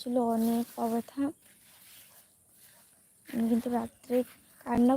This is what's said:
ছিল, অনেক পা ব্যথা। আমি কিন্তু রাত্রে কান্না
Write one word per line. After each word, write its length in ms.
ছিল, 120
অনেক 280
পা 160
ব্যথা। 280
আমি 200
কিন্তু 160
রাত্রে 380
কান্না 320